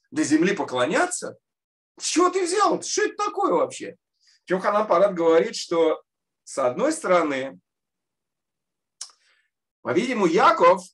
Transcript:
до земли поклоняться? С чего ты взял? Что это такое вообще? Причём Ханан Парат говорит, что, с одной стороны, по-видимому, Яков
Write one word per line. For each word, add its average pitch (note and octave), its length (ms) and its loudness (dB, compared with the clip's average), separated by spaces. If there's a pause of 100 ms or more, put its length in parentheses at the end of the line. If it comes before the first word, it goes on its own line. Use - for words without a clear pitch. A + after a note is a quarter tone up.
до D3+ 140 -4
земли D#3 320 2
поклоняться? D3+ 840 -4 (640)
С - 80 -8
чего E4+ 240 2
ты F#4+ 120 -2
взял? F4+ 380 0
Что - 220 -4
это G#4+ 120 -4 (100)
такое G4+ 280 -2
вообще? C3+ 420 -4 (480)
Причём F#3 180 -2
Ханан G#3 260 0
Парат F#3+ 260 2
говорит, E3 420 2
что, E3 460 0 (420)
с - 140 -14
одной C3+ 340 0
стороны, D#3 680 -2 (2250)
по-видимому, G3+ 420 0
Яков F#3 560 4 (120)